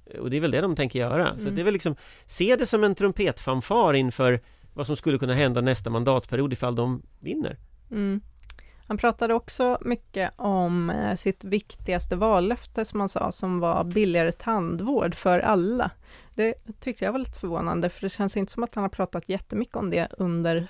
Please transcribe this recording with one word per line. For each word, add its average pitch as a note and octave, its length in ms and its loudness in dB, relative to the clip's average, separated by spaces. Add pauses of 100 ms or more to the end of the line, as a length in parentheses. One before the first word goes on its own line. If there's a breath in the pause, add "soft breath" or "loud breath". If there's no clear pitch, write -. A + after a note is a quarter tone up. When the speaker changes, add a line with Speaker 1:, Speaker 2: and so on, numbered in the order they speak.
(200)
Speaker 1:
Och B2 100 -4
det C3+ 80 0
är D3+ 40 0
väl D#3+ 100 2
det B2+ 100 2
de F3+ 140 0
tänker C3 240 -2
göra. C3 280 0
Så - 60 0
Speaker 2:
Mm. G#3+ 140 -6
Speaker 1:
att G3+ 80 -4
det G3 60 -2
är F3 40 -2
väl G#3+ 80 4
liksom, E3+ 220 -2 (300 loud breath)
se G#3+ 300 2
det B3 100 0
som G#3+ 180 2
en G3+ 120 4
trumpetfanfar F#3 960 2
inför B2+ 460 4 (340 soft breath)
vad C#3 140 -6
som D3+ 80 0
skulle C#3 220 0
kunna B2+ 160 0
hända B2+ 280 4
nästa B2 280 0
mandatperiod B2+ 640 0
ifall B2 220 -2
de B2 260 0 (180)
vinner. - 380 -6 (340)
Speaker 2:
Mm. G3+ 300 -2 (680 soft breath)
Han G#3 100 -4
pratade A3+ 360 2
också B3 480 0
mycket A#3 540 -4
om, F3 540 0
eh, G#3 260 -2
sitt - 280 -4
viktigaste F#3+ 720 -4
vallöfte G#3+ 720 0
som G#3+ 140 -6
han G3 100 0
sa, - 220 -2
som F3+ 280 -2
var E3+ 240 2
billigare F3 480 2
tandvård F#3 840 -2
för F3+ 240 4
alla. G#3 520 2 (440 loud breath)
Det A3+ 180 0 (260)
tyckte A#3+ 260 -4
jag G3 60 0
var C4 80 -4
lite - 200 -8
förvånande, E3+ 500 -2
för - 120 -8
det F#3+ 80 -4
känns G3+ 280 -2
inte G3 140 -2
som A3+ 120 -4
att - 120 -8
han G#3 60 -2
har G3 80 -2
pratat - 400 -4
jättemycket - 460 -4
om G3 140 -2
det E3+ 180 0 (100)
under E3+ 520 0